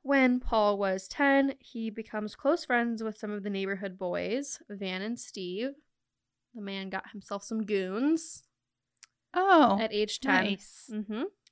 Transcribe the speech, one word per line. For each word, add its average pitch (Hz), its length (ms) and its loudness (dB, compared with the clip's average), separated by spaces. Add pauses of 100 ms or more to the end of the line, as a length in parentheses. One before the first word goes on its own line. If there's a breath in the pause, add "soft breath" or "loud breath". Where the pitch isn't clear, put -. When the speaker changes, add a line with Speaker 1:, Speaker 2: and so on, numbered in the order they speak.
Speaker 1:
When 254 380 4
Paul 208 380 4
was 190 300 -2
ten, 277 520 4
he 226 300 -8
becomes 214 460 -8
close 311 300 0
friends 233 360 0
with 220 160 -6
some 208 140 -8
of 208 120 -6
the 208 60 -6
neighborhood 196 480 -4
boys, 185 640 -4 (100)
Van 190 320 -6
and 226 180 -6
Steve. 190 500 -6 (840)
The 226 80 -14
man 196 280 -8
got 190 220 -8
himself 202 320 -10
some 220 220 -4
goons 208 800 0 (880)
Speaker 2:
Oh, 330 460 6
Speaker 1:
at 220 140 -2
age 208 260 -2
ten. 190 240 2
Speaker 2:
nice. - 480 -6
Speaker 1:
Mm-hmm. 214 320 -4 (280)